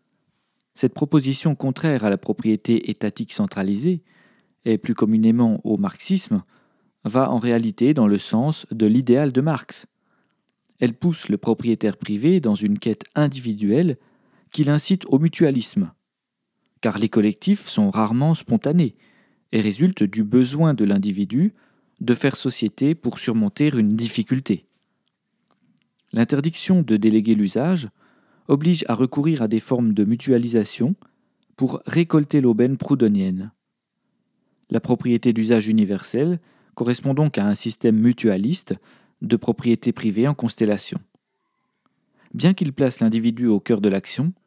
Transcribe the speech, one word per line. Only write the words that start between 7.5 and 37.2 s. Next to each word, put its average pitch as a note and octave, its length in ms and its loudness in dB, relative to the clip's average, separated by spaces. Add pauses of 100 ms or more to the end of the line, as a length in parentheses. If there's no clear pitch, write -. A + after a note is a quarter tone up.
dans B2 140 2
le G2+ 100 4
sens B2+ 540 -2
de A2 140 0
l'idéal B2 460 2
de B2+ 80 0
Marx. - 460 -4 (960)
Elle A#2+ 120 0
pousse E3 360 -4
le G2+ 80 0
propriétaire A2 580 -2
privé C#3+ 460 0
dans A2 140 0
une G#2 220 -2
quête G#2+ 280 -6 (100)
individuelle B2+ 840 0 (540)
qui D3+ 140 0
l'incite D3+ 400 0
au C3+ 120 2
mutualisme, C#3 760 0 (880)
car G#2 160 -2
les G#2+ 100 0
collectifs G#2+ 580 0
sont G#2 240 0
rarement A2+ 440 0
spontanés D3+ 640 0 (560)
et A2 80 2
résultent G#2+ 420 0
du G#2 220 -2
besoin B2+ 480 2
de G#2+ 100 0
l'individu G2+ 720 0 (480)
de A#2+ 120 0
faire B2+ 220 0
société C3+ 600 -2
pour - 220 -6
surmonter A2+ 560 0
une G#2+ 220 2
difficulté. A#2 680 -4 (1500)
L'interdiction D3 720 2
de A2 160 2
déléguer A2 380 2
l'usage B2 520 0 (600)
oblige D#3 400 2
à A#2+ 60 -2
recourir C3+ 480 0
à A2 60 0
des A2 120 0
formes A#2 360 0
de G#2 100 2
mutualisation A#2 880 0 (640)
pour - 320 -4
récolter D#3 540 2
l'aubaine B2 360 2
proudhonienne. G#2 760 0 (1160)
La A#2 100 -2
propriété A#2+ 540 0
d'usage A2 340 2
universelle A2 720 0 (360)
correspond B2 400 -2
donc D3 240 0